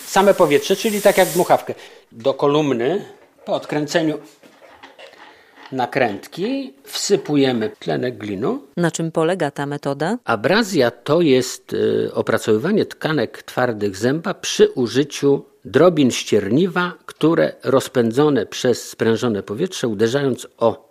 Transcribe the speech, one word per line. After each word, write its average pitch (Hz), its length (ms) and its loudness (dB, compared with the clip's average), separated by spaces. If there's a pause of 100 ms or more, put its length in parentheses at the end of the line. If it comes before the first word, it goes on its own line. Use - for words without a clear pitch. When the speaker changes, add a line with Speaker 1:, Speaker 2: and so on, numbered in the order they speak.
Speaker 1:
same 196 280 4
powietrze, 165 420 4
czyli 208 260 -2
tak 196 160 4
jak 180 120 4
dmuchawkę. 156 440 2 (380)
Do 117 220 -2
kolumny 143 720 0 (400)
po 202 80 -4
odkręceniu 151 640 -2 (1500)
nakrętki 135 1000 -4 (100)
wsypujemy 135 960 0
tlenek 127 380 -4
glinu. 107 440 -6 (160)
Speaker 2:
Na 170 140 0
czym 165 200 -6
polega 165 400 0
ta 143 140 -6
metoda? 143 580 -4
Speaker 1:
Abrazja 139 680 2
to 160 300 0
jest, 131 540 2 (320)
e, 107 60 -8
opracowywanie 113 720 0
tkanek - 580 -4
twardych 104 540 -4
zęba 143 360 -2
przy - 360 2
użyciu 139 760 0 (200)
drobin 147 460 4
ścierniwa, 165 840 0 (120)
które 156 480 0 (100)
rozpędzone 123 840 2
przez - 440 -2
sprężone 113 540 -2
powietrze, 131 440 -6
uderzając 117 600 -2 (100)
o 113 340 0